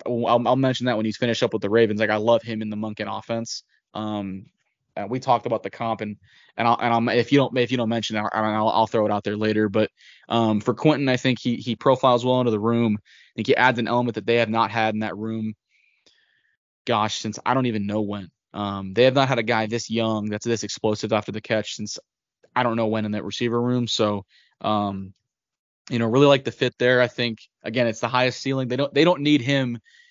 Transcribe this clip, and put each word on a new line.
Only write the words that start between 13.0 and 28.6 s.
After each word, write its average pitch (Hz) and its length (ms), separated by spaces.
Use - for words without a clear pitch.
I - 340
think 107 120
he 135 80
adds 123 240
an 113 80
element 123 280
that 101 100
they 117 100
have 117 140
not 113 200
had 110 240
in 107 60
that 101 180
room. 110 380
Gosh, 110 320
since 107 280
I 123 80
don't 127 120
even 107 220
know 107 140
when. 101 280
Um, 98 400
they 117 120
have 131 100
not 135 120
had 131 120
a 117 40
guy 110 220
this 113 240
young 110 360
that's 104 200
this 117 180
explosive 107 480
after 104 200
the 104 100
catch - 340
since 104 220
I 127 60
don't 120 140
know 113 120
when 107 180
in 104 80
that 104 120
receiver 117 340
room. 123 280
So, 104 380
um, 98 520
you 120 100
know, 117 80
really 135 200
like 135 160
the 117 80
fit - 280
there. 123 220
I 120 60
think, 117 320
again, 117 240
it's 110 120
the 117 80
highest 123 340
ceiling. 135 260